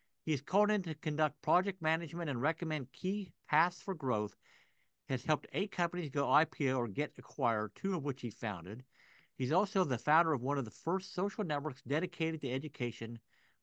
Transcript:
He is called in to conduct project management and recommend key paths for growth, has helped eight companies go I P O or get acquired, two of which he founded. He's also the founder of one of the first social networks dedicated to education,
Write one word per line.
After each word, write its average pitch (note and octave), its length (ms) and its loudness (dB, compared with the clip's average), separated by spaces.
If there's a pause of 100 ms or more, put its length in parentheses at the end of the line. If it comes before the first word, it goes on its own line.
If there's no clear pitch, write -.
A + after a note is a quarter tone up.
(240)
He D#3+ 80 0
is C3+ 80 0
called G#3 300 2
in G#3 140 2
to D#3+ 100 -4
conduct D3+ 480 0
project F3+ 400 2
management E3 480 -2
and A#2+ 100 0
recommend D#3 520 -2
key G3 400 -4 (180)
paths E3+ 320 2
for G3 100 -4
growth, A#2 440 0 (720)
has C3 160 -2
helped - 280 0
eight F#3 200 -2
companies E3+ 380 -2
go C3+ 200 0
I D3+ 140 8
P C#3 260 -2
O C3 60 2
or A#2+ 100 0
get B2 320 -4
acquired, A2+ 560 0
two F#3+ 220 -2
of C#3 80 -4
which C#3+ 160 -4
he A#2 100 -4
founded. G2+ 540 -6 (520)
He's C3 140 -2
also F#3+ 320 2
the C3+ 160 0
founder D#3+ 340 4
of B2 80 0
one C#3 180 -2
of B2+ 60 -2
the A2 60 -10
first F#3 420 -6
social G3+ 300 -2
networks D3 400 -4
dedicated D#3+ 600 -2
to B2 100 -2
education, A#2+ 680 -6 (440)